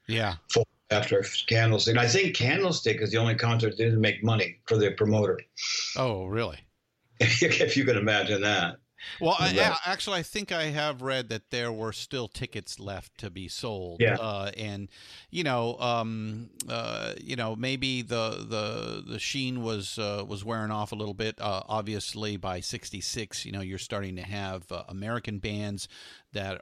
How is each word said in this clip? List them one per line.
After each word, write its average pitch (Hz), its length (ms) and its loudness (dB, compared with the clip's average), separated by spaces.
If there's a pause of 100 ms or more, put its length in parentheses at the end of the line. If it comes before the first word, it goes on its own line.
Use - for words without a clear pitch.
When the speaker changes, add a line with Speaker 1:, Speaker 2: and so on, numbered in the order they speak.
Speaker 1:
Yeah. 110 280 0 (160)
Speaker 2:
fold 113 140 6 (240)
after 104 340 4 (220)
Candlestick. 113 460 6
And 120 80 6
I 120 80 6
think 185 260 4
Candlestick 147 640 2
is 101 120 0
the 113 60 4
only 113 180 4
concert 117 340 4
that 104 60 -4
didn't 113 240 4
make 107 240 4
money 110 420 2
for 113 100 4
the 104 140 6
promoter. 104 480 4 (580)
Speaker 1:
Oh, 113 280 0
really? 101 340 -2 (320)
Speaker 2:
<laughs> - 300 -8
If - 560 4
you 135 80 4
can 120 120 6
imagine 101 440 2
that. 98 380 2 (420)
Speaker 1:
Well, 175 180 4
I, 185 160 4
Speaker 2:
But 185 40 4
Speaker 1:
a-, 175 300 4
actually, 190 300 -2
I 170 40 -2
think 202 280 -6
I 165 140 0
have 147 380 -2
read 131 260 0
that 110 220 -6
there 120 200 -2
were 110 220 -4
still 123 340 -6
tickets - 540 -8
left 98 380 -10
to 104 120 -8
be 92 160 -10
sold. 92 540 -6
Speaker 2:
Yeah. 113 160 4
Speaker 1:
Uh, 101 400 -4
and, 101 320 -8 (420)
you 170 140 -4
know, 120 340 0
um, 113 720 -2 (180)
uh, 113 520 -6
you 127 160 -8
know, 113 180 -2
maybe 127 480 -2
the, 110 460 -2
the, 110 640 -4
the 110 80 -6
sheen 127 420 -2
was, 107 360 -4
uh, 104 280 -4
was 101 180 -8
wearing 110 280 -2
off 107 180 -2
a 110 60 -8
little 104 180 -6
bit. 110 260 -4
Uh, 98 280 -2
obviously, 107 680 -4
by 92 220 -4
sixty-six, - 880 -8
you 104 60 -10
know, 98 80 -6
you're 92 180 -6
starting 98 380 -6
to 90 60 -10
have, 95 500 -8
uh, 87 160 -6
American 107 500 -6
bands 104 500 -4 (460)
that 98 280 -6